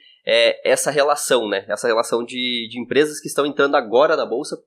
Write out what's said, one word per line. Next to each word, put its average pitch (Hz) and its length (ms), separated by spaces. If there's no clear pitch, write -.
é, 117 440
essa 131 200
relação, 139 580
né? 98 200
Essa 104 200
relação 117 360
de, 123 460
de 120 100
empresas 147 400
que - 80
estão 143 180
entrando 143 300
agora 135 400
na 127 100
bolsa 131 420